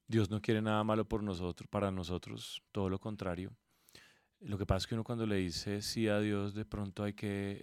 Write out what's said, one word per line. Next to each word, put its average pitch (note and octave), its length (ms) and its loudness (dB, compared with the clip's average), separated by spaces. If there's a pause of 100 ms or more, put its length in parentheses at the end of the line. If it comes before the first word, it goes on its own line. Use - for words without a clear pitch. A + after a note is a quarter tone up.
Dios A2 220 4
no G#2+ 120 -2
quiere G#2+ 200 4
nada G#2+ 220 4
malo G#2+ 240 2
por G#2 160 0
nosotros, F2+ 460 -4
para G2+ 220 2
nosotros, F#2 800 -6
todo G2 180 0
lo F#2+ 100 0
contrario. F#2+ 560 -6 (840)
Lo G#2 180 -4
que G2 80 -2
pasa F#2+ 140 6
es - 80 -2
que A#2+ 80 -2
uno A2 80 0
cuando A#2 220 -2
le G2+ 120 4
dice F#2+ 440 0
sí A2 260 0
a G#2 120 4
Dios, G2+ 340 2
de G#2+ 120 -6
pronto G#2 380 -4
hay G#2 100 0
que, G2+ 500 -4